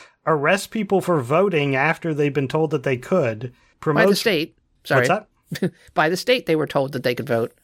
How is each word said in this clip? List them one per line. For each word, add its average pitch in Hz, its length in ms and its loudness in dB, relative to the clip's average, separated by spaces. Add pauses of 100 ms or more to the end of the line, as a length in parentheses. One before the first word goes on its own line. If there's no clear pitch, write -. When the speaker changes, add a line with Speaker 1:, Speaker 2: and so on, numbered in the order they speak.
(280)
Speaker 1:
arrests 160 400 0
people 202 340 -2
for 170 200 0
voting 147 540 0
after 156 380 0
they've 147 200 0
been 139 160 -2
told 156 200 0
that 139 140 -4
they 135 140 0
could, 123 440 0
Speaker 2:
By 123 60 -8
the - 40 -14 (280)
Speaker 1:
promotes 190 400 2
Speaker 2:
state. 170 360 -2 (280)
Sorry. 131 260 2
Speaker 1:
What's 208 180 -2 (340)
that? 185 120 -2 (100)
Speaker 2:
<laughs> - 120 -20
By 156 140 2
the 180 80 0
state, 254 280 0
they 160 120 2
were 151 100 0
told 139 240 -2
that 135 100 -6
they 127 140 0
could - 120 -6
vote. 117 240 -2 (120)